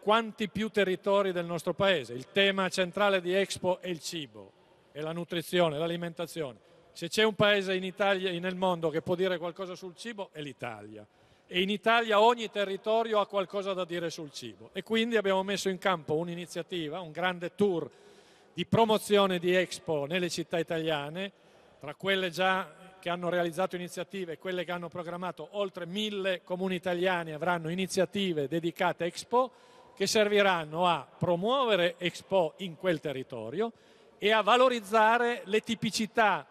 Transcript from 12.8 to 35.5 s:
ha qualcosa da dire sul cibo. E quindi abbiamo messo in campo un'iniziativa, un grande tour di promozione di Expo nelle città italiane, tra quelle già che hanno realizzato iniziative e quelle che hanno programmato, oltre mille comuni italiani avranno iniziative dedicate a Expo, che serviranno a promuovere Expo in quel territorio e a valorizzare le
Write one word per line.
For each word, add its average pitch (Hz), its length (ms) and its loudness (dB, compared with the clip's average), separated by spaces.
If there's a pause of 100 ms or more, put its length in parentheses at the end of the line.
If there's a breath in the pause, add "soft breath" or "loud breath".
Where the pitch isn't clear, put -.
ha 196 60 0
qualcosa 196 460 -4
da 185 120 -4
dire 170 260 -4
sul 151 220 -12
cibo. 113 400 -16
E 185 100 -8
quindi 226 340 0
abbiamo 196 260 2
messo 196 260 -2
in 185 100 -2
campo 165 380 0
un'iniziativa, 170 840 -6
un 160 120 -12
grande 175 420 -4
tour 175 360 0 (600 loud breath)
di 175 140 -4
promozione 202 720 4
di 175 160 2
Expo 165 520 0
nelle 175 240 0
città 170 280 -4
italiane, 160 720 -4 (460 soft breath)
tra 143 160 -12
quelle 185 360 0
già 185 440 0 (260)
che - 80 -6
hanno 175 200 -2
realizzato 175 480 0
iniziative 175 560 -8
e 147 60 -10
quelle 180 260 -4
che 170 80 -6
hanno 175 160 -6
programmato, 175 640 -8
oltre 196 340 -4
mille 190 560 -4
comuni 185 320 -2
italiani 175 580 0
avranno 165 380 -2
iniziative 180 800 0
dedicate 170 560 -2
a - 20 -2
Expo, 240 460 -2 (480 loud breath)
che 196 60 2
serviranno 190 800 4
a 156 200 2 (120)
promuovere 180 800 2
Expo 175 600 0
in 175 180 -10
quel 175 240 0
territorio 131 680 -6 (460 soft breath)
e 208 160 -4
a 220 80 4
valorizzare 226 1040 4
le 208 160 0